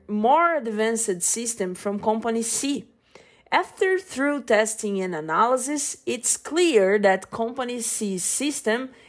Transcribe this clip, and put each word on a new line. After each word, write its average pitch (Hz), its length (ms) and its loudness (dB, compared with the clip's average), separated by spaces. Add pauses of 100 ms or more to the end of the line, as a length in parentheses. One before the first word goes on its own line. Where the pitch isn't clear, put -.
more 285 480 4
advanced 220 680 -2
system 208 540 -2
from 202 240 -4
Company 226 420 0
C. 269 440 -4 (680)
After 381 480 2
thorough 285 400 -2
testing 214 640 0
and 185 120 -4
analysis, 240 920 0
it's - 320 -2
clear 233 600 2
that 190 300 2
Company 247 520 -6
C's 196 420 -4
system 262 680 -2 (180)